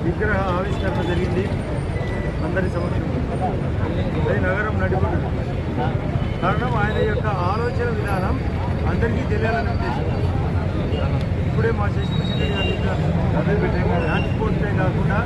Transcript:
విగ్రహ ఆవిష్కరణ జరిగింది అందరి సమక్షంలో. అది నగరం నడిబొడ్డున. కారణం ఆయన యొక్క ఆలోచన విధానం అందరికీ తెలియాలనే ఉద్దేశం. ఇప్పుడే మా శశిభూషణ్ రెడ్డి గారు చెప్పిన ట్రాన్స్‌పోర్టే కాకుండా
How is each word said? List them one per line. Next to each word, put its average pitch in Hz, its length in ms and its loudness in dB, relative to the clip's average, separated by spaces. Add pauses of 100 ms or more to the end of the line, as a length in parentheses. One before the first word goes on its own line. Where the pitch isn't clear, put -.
విగ్రహ 214 340 0 (200)
ఆవిష్కరణ 185 420 -2 (100)
జరిగింది 175 340 0 (1000)
అందరి 180 280 0
సమక్షంలో. - 440 -2 (1120)
అది - 160 2
నగరం 208 360 0
నడిబొడ్డున. 185 440 2 (1160)
కారణం 208 400 0
ఆయన 208 160 0 (120)
యొక్క 214 160 0 (240)
ఆలోచన 240 380 0 (100)
విధానం 190 380 0 (560)
అందరికీ - 400 2
తెలియాలనే 220 440 0
ఉద్దేశం. - 300 -2 (1400)
ఇప్పుడే 226 320 2
మా 202 160 2
శశిభూషణ్ - 460 0
రెడ్డి - 140 0
గారు - 140 0
చెప్పిన - 220 0 (1120)
ట్రాన్స్‌పోర్టే - 680 0 (100)
కాకుండా 175 460 2